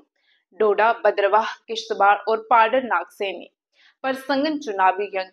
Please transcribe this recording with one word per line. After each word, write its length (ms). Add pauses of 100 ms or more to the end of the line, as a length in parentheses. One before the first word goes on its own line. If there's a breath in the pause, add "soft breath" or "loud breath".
(600)
डोडा, 360
बदरवाह, 580 (140)
किश्तवाड़ 520
और 300
पाडर 360
नागसेनी 640 (540 soft breath)
पर 120
संघन 440
चुनावी 480
जंग 260